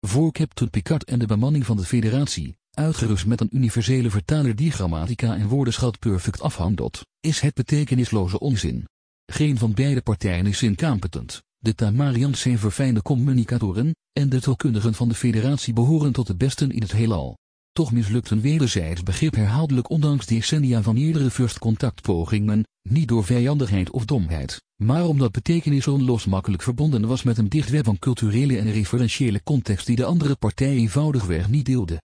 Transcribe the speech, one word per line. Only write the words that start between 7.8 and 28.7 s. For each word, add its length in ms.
onzin. 480
Geen 260
van 140
beide 300
partijen 440
is 160
incompetent. 800
De 160
Tamarians 680
zijn 180
verfijnde 440
communicatoren, 920
en 160
de 120
taalkundigen 540
van 140
de 60
Federatie 580
behoren 400
tot 140
de 100
besten 340
in 120
het 100
heelal. 460
Toch 200
mislukt 380
een 100
wederzijds 600
begrip 320
herhaaldelijk 560
ondanks 360
decennia 560
van 140
eerdere 340
first 280
contact 440
pogingen, 640
niet 200
door 160
vijandigheid 680
of 140
domheid, 580
maar 240
omdat 260
betekenis 560
onlosmakelijk 720
verbonden 440
was 160
met 160
een 100
dicht 220
web 140
van 140
culturele 600
en 140